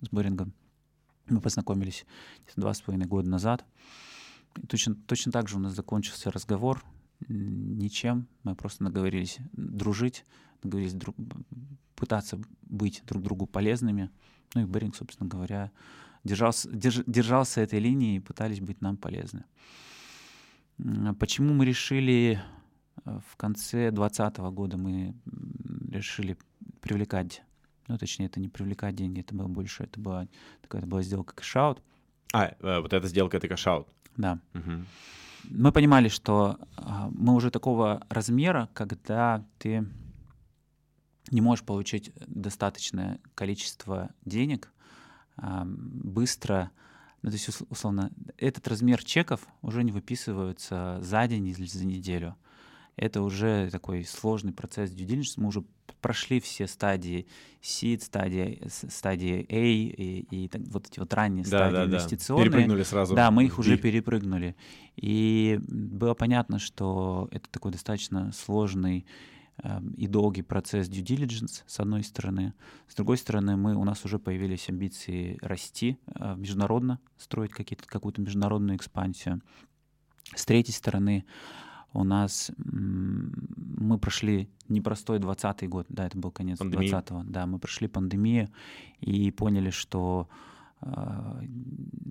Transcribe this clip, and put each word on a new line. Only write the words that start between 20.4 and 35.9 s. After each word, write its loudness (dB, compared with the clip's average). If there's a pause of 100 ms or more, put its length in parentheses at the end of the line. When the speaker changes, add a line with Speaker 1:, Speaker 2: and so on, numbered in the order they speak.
Speaker 1:
М, -2
а -2
почему 2
мы 6
решили, 4 (640)
э, -8 (120)
в -20
конце 0
двадцатого 0
года -4
мы, -2 (120)
м, -10
решили -4 (440)
привлекать, -2 (460)
ну, -4
точнее, -4
это -6
не -4
привлекать -6
деньги, -4
это -10
было -4
больше, -6
это -12
была -4 (360)
такая, -8
это -6
была 2
сделка -4
кэш-аут. 2 (500)
Speaker 2:
А, 4
э, 2
вот -2
эта 4
сделка — 4
это -2
кэш-аут? 2 (280)
Speaker 1:
Да. 0 (160)
Speaker 2:
Мгм. -6 (580)
Speaker 1:
Мы 6
понимали, 10